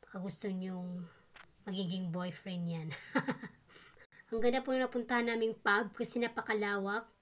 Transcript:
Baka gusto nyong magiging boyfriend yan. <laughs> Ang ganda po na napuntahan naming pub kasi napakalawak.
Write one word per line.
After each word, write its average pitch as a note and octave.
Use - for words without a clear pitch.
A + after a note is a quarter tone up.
Baka -
gusto F#3+
nyong F3+
magiging F#3
boyfriend F3+
yan. E3
<laughs> -
Ang A3+
ganda B3
po C4
na C4
napuntahan A#3+
naming A3+
pub G#3
kasi -
napakalawak. G#3